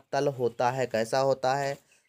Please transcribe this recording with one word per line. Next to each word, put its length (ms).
तल 180
होता 420
है, 160
कैसा 320
होता 360
है, 200